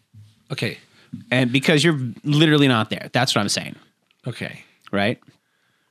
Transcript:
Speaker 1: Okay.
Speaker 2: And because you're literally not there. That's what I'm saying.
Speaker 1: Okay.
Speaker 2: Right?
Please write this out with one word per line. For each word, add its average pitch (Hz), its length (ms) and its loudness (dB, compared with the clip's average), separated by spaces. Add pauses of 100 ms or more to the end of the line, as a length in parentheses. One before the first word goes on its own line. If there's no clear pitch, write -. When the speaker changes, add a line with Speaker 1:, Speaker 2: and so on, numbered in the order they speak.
(500)
Speaker 1:
Okay. - 280 -6 (520)
Speaker 2:
And 123 220 0
because 139 320 2
you're 160 140 2 (260)
literally 151 420 4
not 113 240 0
there. - 220 -10
That's 127 220 0
what 110 80 2
I'm 98 60 -2
saying. - 280 -6 (500)
Speaker 1:
Okay. - 380 -12 (260)
Speaker 2:
Right? 101 300 -2 (720)